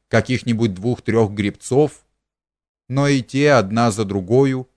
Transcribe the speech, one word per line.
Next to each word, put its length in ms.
каких-нибудь 680
двух-трех 580
гребцов, 720
но 180
и 140
те 320
одна 380
за 120
другою 720